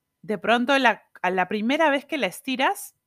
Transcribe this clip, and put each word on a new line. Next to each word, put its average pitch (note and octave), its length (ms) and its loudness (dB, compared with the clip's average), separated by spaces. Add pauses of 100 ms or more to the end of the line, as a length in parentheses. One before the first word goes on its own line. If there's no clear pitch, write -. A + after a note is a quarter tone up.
(220)
de G#3 160 -6
pronto A#3+ 400 2
la, A#3+ 240 2 (200)
a F#3 80 2
la F#3 180 0
primera C4+ 420 0
vez C#4 140 -2
que D#4+ 140 -6
la G3+ 100 -2
estiras, C4 680 -4 (120)